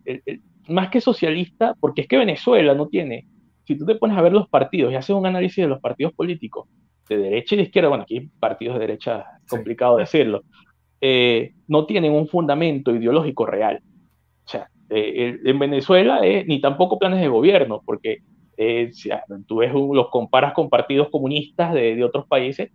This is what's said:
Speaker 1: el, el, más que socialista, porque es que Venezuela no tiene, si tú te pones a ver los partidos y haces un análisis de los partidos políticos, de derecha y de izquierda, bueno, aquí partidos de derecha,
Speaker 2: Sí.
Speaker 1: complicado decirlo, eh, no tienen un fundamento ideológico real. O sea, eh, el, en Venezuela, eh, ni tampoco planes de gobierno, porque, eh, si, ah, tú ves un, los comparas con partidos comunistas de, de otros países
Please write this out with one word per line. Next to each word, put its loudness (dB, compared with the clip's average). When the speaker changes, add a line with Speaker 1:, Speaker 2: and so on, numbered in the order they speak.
Speaker 1:
el, -10
el, -12
más -2
que 0
socialista, -2
porque -2
es -10
que 2
Venezuela 2
no -4
tiene, -6
si -4
tú -10
te 2
pones -2
a 4
ver 6
los 2
partidos 2
y -2
haces -2
un -2
análisis -2
de 2
los -4
partidos -4
políticos, -8
de -2
derecha -2
y 2
de 2
izquierda, 2
bueno, -2
aquí -10
partidos -4
de -4
derecha, -6
Speaker 2:
Sí. -10
Speaker 1:
complicado 0
decirlo, 0
eh, 2
no 2
tienen 0
un 2
fundamento 0
ideológico 0
real. -2
O -20
sea, -12
eh, -2
el, -4
en 2
Venezuela, 2
eh, 2
ni -2
tampoco 0
planes 0
de 2
gobierno, 2
porque, -6
eh, 0
si, -12
ah, -6
tú -6
ves 2
un, 0
los 2
comparas 0
con -2
partidos 2
comunistas -4
de, 0
de -2
otros -2
países -2